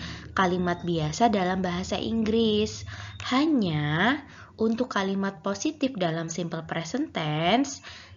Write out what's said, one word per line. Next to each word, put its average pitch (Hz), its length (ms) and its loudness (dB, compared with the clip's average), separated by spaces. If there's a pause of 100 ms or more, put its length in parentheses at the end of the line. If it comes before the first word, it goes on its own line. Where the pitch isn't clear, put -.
(380)
kalimat 180 480 2
biasa 170 480 2
dalam 185 320 0
bahasa 180 320 -2
Inggris. 220 880 2 (400)
Hanya 214 960 2 (320)
untuk 226 400 0
kalimat 196 480 -2
positif 294 560 -2
dalam 165 320 0
simple 165 400 -4
present 247 400 -4
tense, 170 720 2 (360)